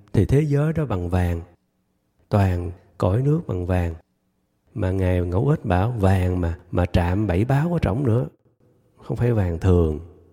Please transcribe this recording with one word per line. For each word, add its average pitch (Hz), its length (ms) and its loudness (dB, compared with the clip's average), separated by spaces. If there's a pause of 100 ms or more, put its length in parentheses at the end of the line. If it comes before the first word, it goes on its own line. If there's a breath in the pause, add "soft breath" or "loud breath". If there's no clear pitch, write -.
(120)
Thì 104 120 2
thế 135 160 4
giới 147 320 0
đó 156 120 -2
bằng 92 240 -4
vàng, 87 320 0 (880)
toàn 90 420 0 (280)
cõi 104 240 2
nước 147 240 0
bằng 92 200 -4
vàng. 87 280 0 (800)
Mà 95 160 -2
Ngài 92 300 0
Ngẫu 90 280 -2
Ích 151 160 -2
bảo, 98 260 0
"Vàng 95 500 0
mà, 82 180 -2 (120)
mà 87 160 0
trạm 90 400 0
bảy 92 180 0
báo 135 260 0
có 170 80 -2
trỏng 123 260 -2
nữa." 123 220 0 (680)
Không - 200 -8
phải 120 160 0
vàng 90 260 0
thường. 82 420 2 (320)